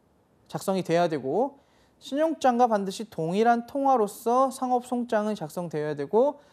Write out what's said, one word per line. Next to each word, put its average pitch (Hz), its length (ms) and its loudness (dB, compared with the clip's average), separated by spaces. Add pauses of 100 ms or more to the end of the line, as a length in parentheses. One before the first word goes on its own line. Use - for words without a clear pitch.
(480)
작성이 185 340 -2
돼야 170 260 2
되고, 160 500 -2 (400)
신용장과 262 680 2
반드시 202 440 -2
동일한 220 560 0
통화로서 262 840 0
상업송장은 240 840 -2
작성되어야 151 640 -6
되고 220 440 2 (120)